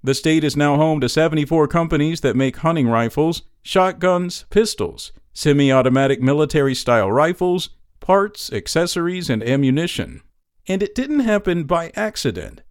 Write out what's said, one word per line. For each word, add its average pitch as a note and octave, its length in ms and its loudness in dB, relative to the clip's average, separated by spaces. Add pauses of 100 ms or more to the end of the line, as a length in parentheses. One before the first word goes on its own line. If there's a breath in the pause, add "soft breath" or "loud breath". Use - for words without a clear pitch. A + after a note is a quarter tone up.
The D#3 100 0
state D#3+ 300 2
is C#3+ 120 -2
now D3 220 2
home D#3 240 2
to C#3 80 0
seventy-four D#3 580 2
companies E3 540 0
that B2+ 140 0
make C3+ 220 0
hunting D#3+ 300 0
rifles, A#2 540 0 (200)
shotguns, F3+ 880 0
pistols, - 640 -2 (220)
semi-automatic C3+ 880 2
military-style C3+ 920 2
rifles, F3 600 0 (280)
parts, G3 540 0
accessories, E3+ 760 -4
and A2 140 -2
ammunition. C3+ 800 -2 (460)
And F#3+ 160 -2
it G3 120 -6
didn't C#4+ 260 -2
happen G#3 420 0
by E3+ 320 -2
accident. E3+ 760 -6